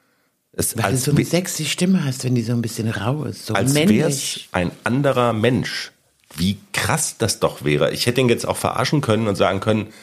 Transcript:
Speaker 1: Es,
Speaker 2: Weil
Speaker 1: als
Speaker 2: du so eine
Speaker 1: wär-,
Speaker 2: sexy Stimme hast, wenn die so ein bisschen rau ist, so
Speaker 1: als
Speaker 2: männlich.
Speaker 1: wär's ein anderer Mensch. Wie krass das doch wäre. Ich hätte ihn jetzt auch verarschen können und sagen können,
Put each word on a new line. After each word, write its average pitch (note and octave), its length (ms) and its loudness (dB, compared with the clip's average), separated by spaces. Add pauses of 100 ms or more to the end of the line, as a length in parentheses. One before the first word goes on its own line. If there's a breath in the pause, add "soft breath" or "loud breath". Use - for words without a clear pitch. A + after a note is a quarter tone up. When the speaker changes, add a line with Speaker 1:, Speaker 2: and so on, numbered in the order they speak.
(540)
Speaker 1:
Es, - 220 -4
Speaker 2:
Weil A2 100 0
Speaker 1:
als B2+ 180 0
Speaker 2:
du - 20 -
so D3 60 2
eine - 60 4
Speaker 1:
wär-, - 80 2
Speaker 2:
sexy E3+ 380 -2
Stimme F3+ 400 0
hast, C3 200 -4
wenn B2+ 100 0
die A#2+ 80 2
so A2 100 -4
ein A#2+ 80 0
bisschen A2+ 300 -4
rau A#2 340 -4
ist, - 220 -10
so G2+ 80 -2
Speaker 1:
als A2 180 2
Speaker 2:
männlich. D#3+ 260 4
Speaker 1:
wär's C#3+ 420 -2 (120)
ein F2 180 0 (140)
anderer B2 480 2
Mensch. A2+ 600 0 (440)
Wie G2 220 0 (160)
krass - 440 -2
das - 220 -2
doch - 240 0
wäre. C#2+ 280 2
Ich - 140 -6
hätte C3+ 140 2
ihn B2+ 80 4
jetzt - 180 0
auch G2 120 -2
verarschen B2+ 420 0
können A2+ 280 2
und G2 80 0
sagen F#2+ 240 2
können, G#2+ 280 0 (140 loud breath)